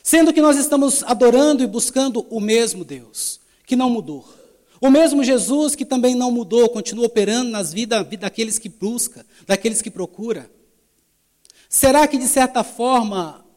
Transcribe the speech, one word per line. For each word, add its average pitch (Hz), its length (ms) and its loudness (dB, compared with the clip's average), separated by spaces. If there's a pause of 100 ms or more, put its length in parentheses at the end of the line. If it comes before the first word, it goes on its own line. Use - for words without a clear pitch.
Sendo 320 320 4
que 311 80 4
nós 294 160 4
estamos 277 460 0
adorando 247 600 4
e 233 40 0
buscando 233 600 -4
o 220 120 -6
mesmo 220 420 -2
Deus, 127 560 -12 (260)
que 254 100 -2
não 254 140 2
mudou. 156 380 -6 (540)
O 269 80 4
mesmo 285 340 4
Jesus 262 520 0
que 269 100 -8
também 254 280 0
não 247 160 -2
mudou, 233 380 2
continua 233 380 -4
operando 226 440 -2
nas 196 220 -8
vidas, 214 340 -4
vida 208 180 -14
daqueles 220 360 -6
que - 80 -12
busca, 226 580 -8 (220)
daqueles 208 340 -2
que 214 100 -12
procura. 190 600 -10 (1200)
Será 277 360 4
que, 285 120 -2
de 247 100 -2
certa 254 380 0
forma 214 800 -4 (120)